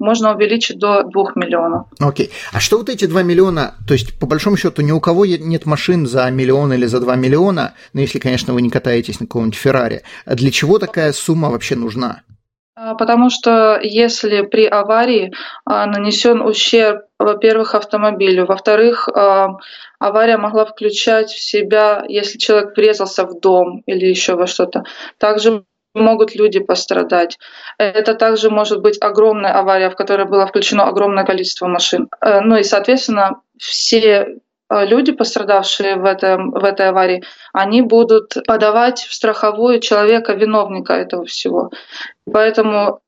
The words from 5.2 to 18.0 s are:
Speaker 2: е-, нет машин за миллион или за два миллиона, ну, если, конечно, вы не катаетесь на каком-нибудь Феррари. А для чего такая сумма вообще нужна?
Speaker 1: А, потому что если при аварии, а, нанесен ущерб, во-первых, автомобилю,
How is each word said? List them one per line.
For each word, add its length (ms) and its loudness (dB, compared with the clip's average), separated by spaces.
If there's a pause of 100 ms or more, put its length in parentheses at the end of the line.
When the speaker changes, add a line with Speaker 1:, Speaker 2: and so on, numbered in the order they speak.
Speaker 2:
е-, 140 0
нет 260 -4
машин 440 0
за 220 0
миллион 420 0
или 140 0
за 140 0
два 140 0
миллиона, 600 0 (180)
ну, 80 -4
если, 180 -2
конечно, 340 -4
вы 100 0
не 80 0
катаетесь 500 -2
на 60 -10
каком-нибудь 280 -4
Феррари. 480 -2 (240)
А 80 -4
для 160 0
чего 300 2
такая 320 -2
сумма 380 -2
вообще 260 -4
нужна? 460 -6 (520)
Speaker 1:
А, 220 -10
потому 340 2
что 500 2
если 640 0
при 240 2
аварии, 680 0 (320)
а, 220 -2
нанесен 560 0
ущерб, 600 0 (180)
во-первых, 560 2
автомобилю, 680 0